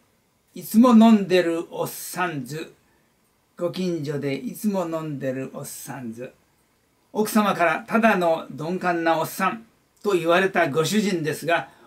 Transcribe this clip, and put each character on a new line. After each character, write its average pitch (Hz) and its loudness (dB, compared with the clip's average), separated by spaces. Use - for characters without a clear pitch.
い 180 -14
つ 220 4
も 254 8
飲 220 10
ん 190 0
で 180 4
る 170 -2
お 160 -8
っ - -6
さ 175 -8
ん 143 -6
ず。 147 -12
ご 175 -4
近 170 -4
所 143 -6
で 135 -4
い 180 -10
つ - -8
も 190 -2
飲 160 -6
ん 147 -8
で 131 -4
る 135 -8
お - -12
っ 143 -12
さ 135 -14
ん 117 -10
ず。 123 -14
奥 208 -2
様 208 2
か 170 0
ら 160 0
た 220 0
だ 220 4
の 165 0
鈍 156 -6
感 170 -2
な 165 2
お - -2
っ 175 -4
さ 190 -2
ん - -6
と 202 0
言 165 0
わ 170 4
れ 190 0
た 170 0
ご 156 0
主 202 0
人 185 -2
で 147 -2
す 143 -8
が、 165 -2